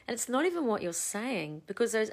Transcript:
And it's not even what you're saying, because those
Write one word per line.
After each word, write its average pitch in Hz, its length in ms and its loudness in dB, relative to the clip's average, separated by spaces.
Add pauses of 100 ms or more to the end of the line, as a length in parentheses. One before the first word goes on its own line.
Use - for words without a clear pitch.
And - 80 -4
it's 240 140 -4
not 262 180 4
even 349 200 0
what 214 160 2
you're 175 100 -2
saying, 170 760 -4
because 220 280 0
those 214 200 2